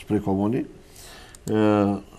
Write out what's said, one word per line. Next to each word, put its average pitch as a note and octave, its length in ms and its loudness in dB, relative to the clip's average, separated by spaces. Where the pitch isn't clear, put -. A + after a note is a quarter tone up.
spre G#2+ 180 -2
comune, G2+ 460 -2
uh, G#2 440 2